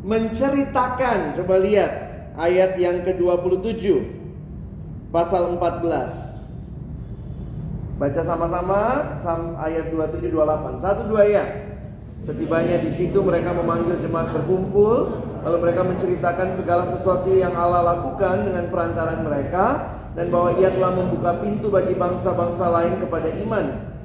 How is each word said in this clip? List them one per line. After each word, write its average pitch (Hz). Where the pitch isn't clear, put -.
Menceritakan. 240
Coba 185
lihat 202
ayat 180
yang 180
kedua 180
puluh 185
tujuh, 202
pasal 175
empat 175
belas. 160
Baca 143
sama-sama 175
sam-, 170
ayat 160
dua 156
puluh -
tujuh, 175
dua 156
puluh 151
delapan. 135
Satu, 208
dua, 214
ya. 202
Setibanya 165
di 160
situ 180
mereka 170
memanggil 170
jemaat 165
berkumpul, 190
lalu 170
mereka 175
menceritakan 180
segala 175
sesuatu 185
yang 180
Allah 175
lakukan 190
dengan 180
perantaran 165
mereka, 160
dan 175
bahwa 175
Ia 185
telah 185
membuka 180
pintu 208
bagi 185
bangsa-bangsa 175
lain 170
kepada 165
iman. 185